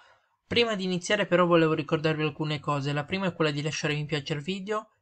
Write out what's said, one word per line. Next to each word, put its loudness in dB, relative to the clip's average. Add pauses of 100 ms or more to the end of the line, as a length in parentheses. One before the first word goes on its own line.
(480)
Prima 2
di -4
iniziare 0
però 4
volevo 6
ricordarvi 0
alcune -4
cose. -2
La -2
prima -4
è -2
quella 0
di -4
lasciare -2
mi -2
piace -4
al -4
video, -6 (100)